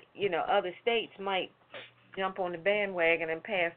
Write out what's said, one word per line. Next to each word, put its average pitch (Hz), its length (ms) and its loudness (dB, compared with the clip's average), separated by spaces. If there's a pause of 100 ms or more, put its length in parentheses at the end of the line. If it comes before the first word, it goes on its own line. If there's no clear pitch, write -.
(160)
you 190 140 0
know, 160 200 0
other 185 220 2 (100)
states 226 380 0
might 196 320 -2 (680)
jump 190 220 -2
on 180 120 -2
the 175 60 -6
bandwagon 170 720 2
and 165 140 -4
pass 175 340 0